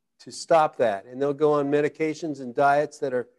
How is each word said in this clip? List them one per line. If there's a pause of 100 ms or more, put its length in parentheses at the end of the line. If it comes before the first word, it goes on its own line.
(200)
to
stop
that.
And
they'll
go
on
medications
and
diets
that
are (100)